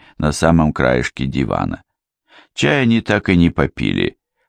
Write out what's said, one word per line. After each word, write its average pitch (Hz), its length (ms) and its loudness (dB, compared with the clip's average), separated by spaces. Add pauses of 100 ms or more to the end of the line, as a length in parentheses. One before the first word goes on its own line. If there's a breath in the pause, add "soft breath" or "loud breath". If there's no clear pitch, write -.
(180 soft breath)
на 76 140 -2
самом 82 400 2
краешке 64 540 -2
дивана. 50 560 -4 (720 soft breath)
Чай 143 280 0
они 117 200 2
так 104 260 -2
и 92 80 4
не 85 140 4
попили, 50 680 -2 (300)